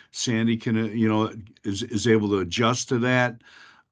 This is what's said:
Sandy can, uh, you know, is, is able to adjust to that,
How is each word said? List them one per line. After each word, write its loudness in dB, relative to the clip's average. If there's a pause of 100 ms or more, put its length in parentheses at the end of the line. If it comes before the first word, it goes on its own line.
(120)
Sandy 0
can, -2
uh, -2
you 0
know, 0 (300)
is, -4
is -4
able 4
to 2
adjust -2
to 0
that, 0 (500)